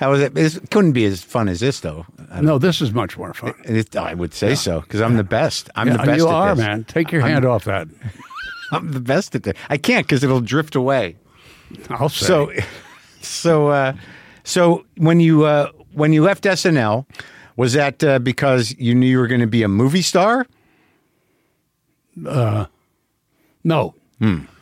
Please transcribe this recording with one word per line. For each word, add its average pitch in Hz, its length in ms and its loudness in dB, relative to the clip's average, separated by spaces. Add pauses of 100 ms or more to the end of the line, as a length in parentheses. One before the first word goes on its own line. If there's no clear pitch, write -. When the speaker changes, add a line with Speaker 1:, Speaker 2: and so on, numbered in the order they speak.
Speaker 1:
how 139 100 0
was 139 120 4
it? 139 140 -2
It 160 360 -2
couldn't 196 180 4
be 123 140 2
as 98 180 -2
fun 113 260 -2
as 87 120 -4
this, 131 180 -2
though. 82 260 -10 (280)
I 90 80 -6
Speaker 2:
No, 151 140 2
Speaker 1:
don't 131 80 0
Speaker 2:
this 170 200 0
is 113 100 -2
much 110 240 -4
more 90 160 -12
fun. 117 220 -10 (100)
Speaker 1:
It, 113 120 -2
it, 110 200 -4
I 85 160 -6
would 87 220 -8
say 104 140 -2
Speaker 2:
Yeah. 113 80 2
Speaker 1:
so, 82 320 -4
'cause 104 120 -4
I'm 117 160 2
the 110 60 2
best. - 540 -4
I'm 113 100 -2
Speaker 2:
Yeah, 120 120 0
Speaker 1:
the - 40 -2
best 143 160 2
Speaker 2:
you 165 80 2
Speaker 1:
at 165 80 2
Speaker 2:
are, 190 220 2
Speaker 1:
this. 113 100 0
Speaker 2:
man. 107 160 -4
Take 165 300 -4
your 160 100 0
Speaker 1:
I'm 131 80 0
Speaker 2:
hand 143 140 2
off 120 180 2
that. 95 240 -4 (440)
Speaker 1:
<laughs> 1077 420 -14
I'm 170 180 -6
the 135 80 -6
best 135 380 -2
at 107 80 -6
this. 95 100 -4 (160)
I 147 60 0
can't 226 320 0
'cause 135 160 2
it'll 131 160 2
drift 139 340 -4
away. 127 400 0 (760)
Speaker 2:
I'll 139 180 -2
say. - 180 -4
Speaker 1:
So, 156 240 2 (380)
<laughs> - 320 -20
so, 156 480 0
uh, 139 240 0 (500)
so 170 420 2 (120)
when 170 240 4
you, 160 240 6
uh, 147 260 2 (220)
when 151 200 2
you 156 120 4
left 190 200 0
S 190 220 0
N 165 100 4
L, 113 300 0 (500)
was 120 180 0
that, 143 280 0
uh, 135 160 4
because 127 600 0
you 120 180 2
knew 127 100 4
you 127 120 4
were 123 100 2
gonna 120 180 2
be 113 160 0
a 104 60 2
movie 131 340 2
star? 220 420 2 (1800)
Speaker 2:
Uh, 113 400 -2 (960)
no. 160 300 0 (240)
Speaker 1:
Hmm. 101 220 0 (220)